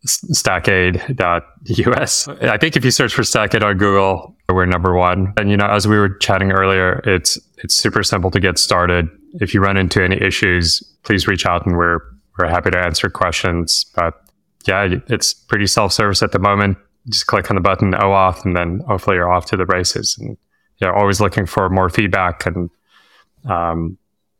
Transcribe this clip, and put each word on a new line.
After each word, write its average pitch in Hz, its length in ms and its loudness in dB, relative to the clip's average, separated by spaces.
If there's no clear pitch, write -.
s-, - 280 -6
stackade 92 840 0
dot 87 300 0
U 117 280 0
S. - 320 -2
I 123 300 -2
think 156 200 0
if 123 80 0
you 127 60 4
search 120 240 0
for - 80 0
Stackade 107 400 0
on 104 160 0
Google, 98 580 0
we're 92 180 2
number 90 300 0
one. 92 400 2
And, 101 120 0
you 101 80 2
know, 101 120 2
as 101 180 0
we 107 100 4
were 101 200 4
chatting 98 340 0
earlier, 95 540 2
it's, 90 340 0
it's - 140 -6
super 107 300 0
simple 92 300 -2
to 95 80 2
get 90 180 0
started. 87 500 2
If 107 200 -4
you 101 60 4
run 98 160 2
into 95 260 2
any 92 180 0
issues, 90 600 0
please 98 240 0
reach 98 180 -2
out 87 200 0
and 87 100 0
we're, 85 240 0
we're 90 120 0
happy 87 220 0
to 87 80 0
answer 90 300 -2
questions. 85 840 -2
But 82 260 -4
yeah, 95 300 0
it's - 260 -2
pretty 101 360 -2
self-service 101 560 0
at 104 80 -2
the 95 80 0
moment. 101 380 2
Just - 180 -4
click 95 200 0
on 104 60 0
the 95 60 2
button, 95 320 2
oauth, 95 520 2
and 90 120 0
then 87 320 -2
hopefully 98 280 0
you're 87 140 0
off 90 160 0
to - 100 -2
the 92 100 0
races. - 520 -2
And - 180 -12
yeah, 95 120 0
always 101 300 2
looking 101 260 0
for 95 220 0
more 92 200 2
feedback. 92 560 -2
And, 87 260 -4
um, 85 500 -4